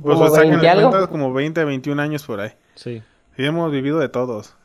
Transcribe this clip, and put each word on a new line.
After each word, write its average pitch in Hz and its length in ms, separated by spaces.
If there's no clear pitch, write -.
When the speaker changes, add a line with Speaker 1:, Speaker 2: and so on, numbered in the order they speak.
Speaker 1:
¿Como 160 40
Speaker 2:
o 156 80
sea, 156 80
sáquenle 156 220
Speaker 1:
veinte 165 100
algo? 202 220
Speaker 2:
cuentas, 190 200
como 139 220
veinte, 156 320
veintiún 143 340
años 147 260
por 107 160
ahí. 107 120
Speaker 3:
Sí. 117 260
Speaker 2:
Y 131 80
hemos 160 280
vivido 139 260
de 139 100
todos. 120 460